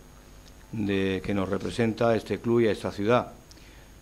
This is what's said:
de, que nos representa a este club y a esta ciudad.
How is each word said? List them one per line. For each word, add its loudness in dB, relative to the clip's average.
de, 0
que -2
nos 0
representa 0
a 4
este -4
club 2
y 6
a 2
esta -4
ciudad. 0